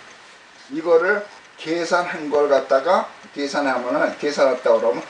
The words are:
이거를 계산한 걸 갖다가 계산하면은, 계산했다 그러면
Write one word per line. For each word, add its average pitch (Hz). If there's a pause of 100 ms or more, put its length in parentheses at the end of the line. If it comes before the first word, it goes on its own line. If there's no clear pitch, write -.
(720)
이거를 170 (320)
계산한 170
걸 147
갖다가 139 (260)
계산하면은, -
계산했다 139
그러면 117